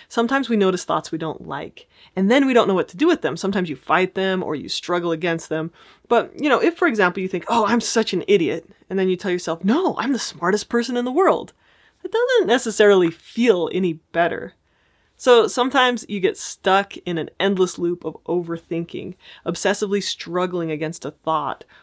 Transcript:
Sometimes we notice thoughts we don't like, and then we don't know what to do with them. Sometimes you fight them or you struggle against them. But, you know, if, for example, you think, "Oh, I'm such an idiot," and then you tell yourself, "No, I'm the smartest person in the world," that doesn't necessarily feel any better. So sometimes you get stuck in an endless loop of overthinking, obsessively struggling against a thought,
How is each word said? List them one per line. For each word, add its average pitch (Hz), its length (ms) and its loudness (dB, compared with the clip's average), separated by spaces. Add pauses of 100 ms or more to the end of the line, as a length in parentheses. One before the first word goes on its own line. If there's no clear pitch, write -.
Sometimes 240 400 0
we 233 80 2
notice 185 280 2
thoughts - 260 -4
we 160 80 -6
don't 160 300 -8
like, 160 400 -12 (260)
and 190 160 2
then 277 160 4
we 262 60 0
don't 233 160 4
know 196 60 2
what 175 160 0
to 175 60 -18
do 294 120 2
with 349 140 2
them. 147 140 -4
Sometimes 190 320 -2
you 147 60 -8
fight 180 400 0
them 190 300 -2
or 143 100 -4
you 139 140 -8
struggle 175 420 -4
against 165 380 -2
them. 160 240 -4 (340)
But, 233 240 2 (100)
you 294 80 0
know, 247 140 4
if, 339 140 2
for 359 100 0
example, 196 340 0
you 185 60 -4
think, 185 220 -6
"Oh, 233 180 2
I'm 226 140 2
such 226 320 -2
an 185 160 -2
idiot," 165 420 0 (180)
and 185 80 -4
then 190 120 2
you 185 80 0
tell 180 160 -4
yourself, 170 320 -4
"No, 285 340 2
I'm 254 140 -2
the 233 80 -2
smartest 196 480 -2
person 240 280 -2
in 247 80 -2
the 247 60 -4
world," 285 420 2 (520)
that - 80 -8
doesn't 480 340 2
necessarily 202 640 4
feel 196 600 0
any 180 220 -2 (180)
better. 170 420 -2 (640)
So 240 320 6
sometimes 254 600 0
you 202 120 -6
get 175 180 0
stuck - 600 0
in 175 200 -6
an 156 120 -6 (100)
endless 185 360 2
loop 175 280 -4
of 160 220 -10
overthinking, 170 920 -6 (280)
obsessively 202 560 -2
struggling 175 680 -6
against 156 340 -8
a 147 60 -8
thought, 151 540 -6 (180)